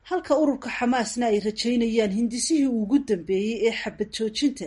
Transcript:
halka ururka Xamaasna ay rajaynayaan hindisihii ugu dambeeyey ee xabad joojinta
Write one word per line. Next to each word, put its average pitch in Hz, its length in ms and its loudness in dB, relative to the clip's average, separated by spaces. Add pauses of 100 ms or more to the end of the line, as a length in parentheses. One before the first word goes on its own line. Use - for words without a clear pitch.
halka 359 340 -2
ururka 277 340 2
Xamaasna 240 560 0
ay 214 140 2
rajaynayaan 220 720 0
hindisihii 240 540 0
ugu 233 320 2
dambeeyey 202 680 0
ee 220 40 -2
xabad - 400 -6
joojinta 226 540 -2